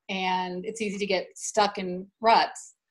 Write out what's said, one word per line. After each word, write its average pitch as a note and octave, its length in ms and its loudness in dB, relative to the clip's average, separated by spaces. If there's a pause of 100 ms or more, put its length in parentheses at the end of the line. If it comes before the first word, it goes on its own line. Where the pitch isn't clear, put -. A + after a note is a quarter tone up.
and F#3 560 -2
it's - 160 -8
easy G3+ 160 -4
to G3+ 100 -4
get F#3+ 280 0
stuck - 420 0
in F#3 300 -6 (160)
ruts - 540 4 (140)